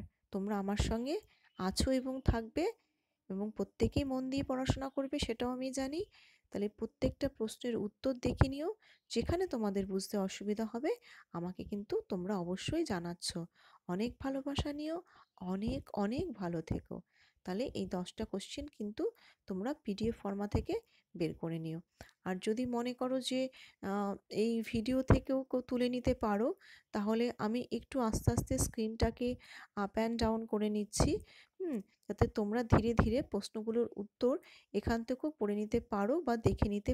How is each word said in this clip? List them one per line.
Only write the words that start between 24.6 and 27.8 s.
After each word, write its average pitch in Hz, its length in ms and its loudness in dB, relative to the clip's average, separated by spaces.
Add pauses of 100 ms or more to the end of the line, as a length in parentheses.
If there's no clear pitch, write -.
ভিডিও 240 400 0
থেকেও 262 420 6
কো-, 254 220 -2
তুলে 247 220 2
নিতে 247 260 2
পারো, 220 340 2 (440)
তাহলে 220 320 2 (140)
আমি 220 220 0 (120)
একটু - 280 -6